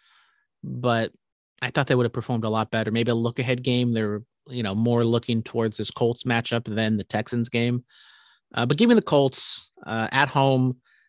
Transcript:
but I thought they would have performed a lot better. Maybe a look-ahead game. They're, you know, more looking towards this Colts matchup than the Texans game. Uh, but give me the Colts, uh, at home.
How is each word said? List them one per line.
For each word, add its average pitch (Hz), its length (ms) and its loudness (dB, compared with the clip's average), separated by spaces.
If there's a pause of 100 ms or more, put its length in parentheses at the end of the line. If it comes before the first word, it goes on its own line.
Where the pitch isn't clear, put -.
(640)
but 120 480 -2 (500)
I 127 80 -4
thought 139 160 0
they 139 80 0
would 123 140 2
have 117 60 -10
performed 117 300 -4
a 113 60 -2
lot 110 220 -2
better. 110 180 -2
Maybe 117 220 0
a 117 40 2
look-ahead 120 460 -2
game. 123 320 0
They're, 107 300 -2 (260)
you 123 140 -8
know, 98 100 -4
more 117 320 2
looking 117 380 0
towards 113 340 -4
this 107 140 -6
Colts 120 320 -2
matchup 117 420 -2
than 110 320 0
the 101 60 -4
Texans 113 460 -4
game. 120 340 -2 (680)
Uh, 120 140 -2
but 143 120 0
give 233 120 6
me 240 60 6
the 214 80 4
Colts, - 680 0 (160)
uh, 113 260 -2
at 139 180 2
home. 131 480 2 (320)